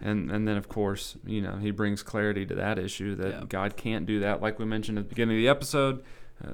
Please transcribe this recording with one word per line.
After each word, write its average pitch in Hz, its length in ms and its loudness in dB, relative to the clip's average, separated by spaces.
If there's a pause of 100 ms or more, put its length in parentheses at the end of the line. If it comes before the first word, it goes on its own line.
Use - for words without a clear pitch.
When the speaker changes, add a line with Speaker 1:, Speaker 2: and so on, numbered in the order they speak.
Speaker 1:
And, 104 300 0
and 107 160 0
then, 107 100 2
of 101 120 -4
course, 101 560 -2
you 107 160 -2
know, 95 160 -4
he 104 140 -2
brings 101 320 0
clarity 104 440 0
to 95 100 -4
that 98 220 0
issue 98 380 -2
that 95 140 -2
Speaker 2:
Yeah. - 180 -6
Speaker 1:
God 98 280 -2
can't 110 300 -2
do 107 140 2
that, 101 220 2
like 107 160 0
we 110 60 -2
mentioned 107 340 0
at 101 60 0
the - 40 -8
beginning 113 280 2
of 110 60 4
the 120 60 6
episode, 139 540 2 (420)
uh, - 100 -8